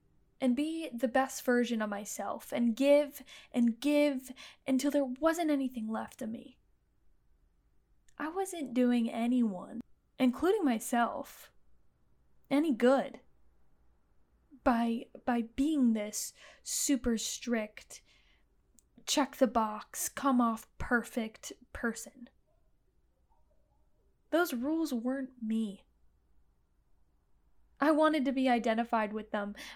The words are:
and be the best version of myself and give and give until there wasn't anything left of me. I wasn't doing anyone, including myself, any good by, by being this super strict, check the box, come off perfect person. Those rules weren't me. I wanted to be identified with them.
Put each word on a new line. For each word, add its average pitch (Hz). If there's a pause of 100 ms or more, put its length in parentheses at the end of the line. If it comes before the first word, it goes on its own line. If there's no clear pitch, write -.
(400)
and 247
be 320
the 240
best 262
version 240
of 214
myself 202
and 240
give 285 (300)
and 233
give 294 (340)
until 269
there 285 (160)
wasn't 320
anything 254
left 220
of 220
me. - (1600)
I 302
wasn't 339
doing 240
anyone, 233 (360)
including 302
myself, - (1000)
any 294
good 240 (1400)
by, 233 (200)
by 240 (120)
being 269
this 208 (300)
super 247
strict, - (1040)
check -
the 262
box, 214
come 269
off 226 (100)
perfect - (220)
person. - (2000)
Those 330
rules 294
weren't 254 (140)
me. 220 (2000)
I 294
wanted 311
to 277
be 262
identified 226
with 214
them. 202 (220)